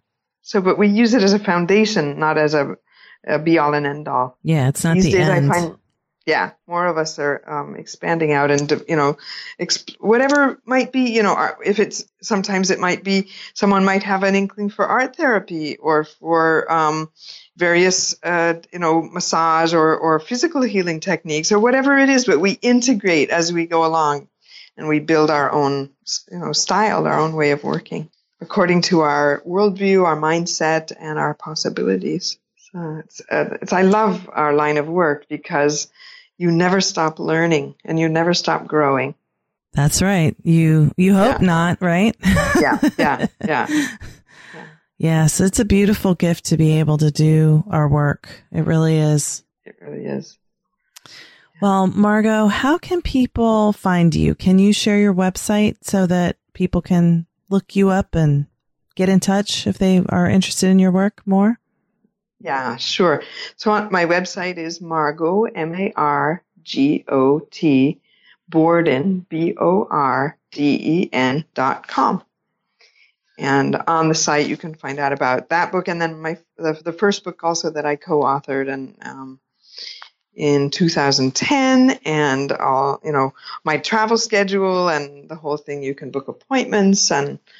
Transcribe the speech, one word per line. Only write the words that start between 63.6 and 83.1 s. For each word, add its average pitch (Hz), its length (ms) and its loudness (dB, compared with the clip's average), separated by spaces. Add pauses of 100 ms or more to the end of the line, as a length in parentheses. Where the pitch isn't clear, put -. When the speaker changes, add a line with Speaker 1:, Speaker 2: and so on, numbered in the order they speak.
Speaker 1:
on, 214 200 -2
my 180 140 0
website 180 540 -2
is 165 220 -10
Margot, 165 640 -2
M 170 300 -6
A 190 220 -4
R 147 460 -2 (200)
G - 460 0
O 135 320 2
T, 139 600 0 (480)
Borden, 170 800 0
B 165 300 -4
O 185 320 0
R 135 460 -2 (140)
D 143 320 0
E 165 300 -2
N 131 320 -2 (100)
dot - 340 -4
com. - 340 -2 (1120)
And 139 380 0 (120)
on 160 220 2
the 156 60 2
site, 151 340 0
you 151 100 -6
can 160 160 -12
find 139 240 -12
out 139 160 -2
about 127 340 -2
that 165 240 -2
book. 185 160 -4
And 170 120 -4
then 165 200 -6
my, 160 160 -8 (220)
the, 165 160 -2 (100)
the 170 80 -6
first 196 320 -2
book 175 180 -14
also 165 280 -2
that 151 160 -6
I 147 100 -2
co-authored 139 720 -2
and, 135 320 -10
um, 131 380 -16 (920)
in 143 360 0
two 170 180 0
thousand 139 460 0
ten, 262 680 2
and 143 480 0
all, 135 520 -2
you 156 80 -4